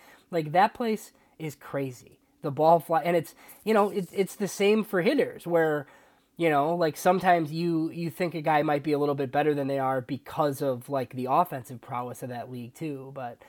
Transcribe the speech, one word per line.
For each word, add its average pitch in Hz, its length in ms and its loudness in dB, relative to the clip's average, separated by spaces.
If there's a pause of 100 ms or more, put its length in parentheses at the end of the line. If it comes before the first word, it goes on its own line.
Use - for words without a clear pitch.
(300)
like, 156 220 -4
that 196 220 4
place 220 380 -4 (260)
is 156 160 -8
crazy. - 640 -8 (240)
The 156 80 -4
ball 156 300 6
fly, 160 220 0
and 175 140 2
it's, - 180 -4 (300)
you 220 100 2
know, 202 160 4
it's, 185 220 -6
it's 190 220 -2
the 196 140 -4
same 208 340 2
for 185 200 0
hitters 240 440 0
where, 160 400 2 (500)
you 165 140 2
know, 151 260 2
like, 165 200 0
sometimes 175 540 4
you, 165 400 -2
you 170 200 -6
think 175 240 -4
a 156 80 -6
guy 151 200 2
might 147 200 0
be 151 100 -2
a 143 60 2
little 147 160 0
bit 139 180 -4
better 147 220 2
than 139 120 -2
they 139 120 -2
are 131 220 0
because 143 600 -4
of, 127 280 -2
like, 131 260 -4
the 127 160 -6
offensive 139 500 -2
prowess 123 420 -8
of 131 60 -8
that 123 240 -10
league 120 220 -12
too. 139 400 -10
But 123 340 -12